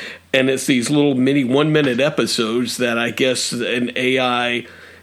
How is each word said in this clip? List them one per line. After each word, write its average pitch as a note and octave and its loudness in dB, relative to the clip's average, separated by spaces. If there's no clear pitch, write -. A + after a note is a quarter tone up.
And C3 4
it's C3 -2
these B2 2
little D3 4
mini C3+ 2
one-minute C#3 2
episodes A#2+ -2
that A#2+ -2
I A#2 -2
guess B2+ 0
an A#2+ -2
A B2+ 0
I A#2+ -2